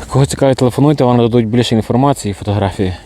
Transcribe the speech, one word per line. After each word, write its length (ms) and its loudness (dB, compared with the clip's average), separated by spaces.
Кого 180 2
цікавить, 320 0
телефонуйте, 460 2
вам 120 2
нададуть 320 2
більше 260 0
інформації 560 0
і 40 -8
фотографії. 720 -2